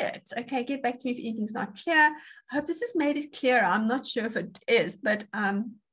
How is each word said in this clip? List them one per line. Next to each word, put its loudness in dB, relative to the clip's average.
it. -4
Okay, -4
get -4
back -2
to -6
me -2
if -4
anything's -4
not -6
clear. 0
I -4
hope 0
this -4
has -4
made 2
it -6
clearer. 4
I'm 2
not 0
sure -2
if -6
it -6
is, 4
but, 0
um, -2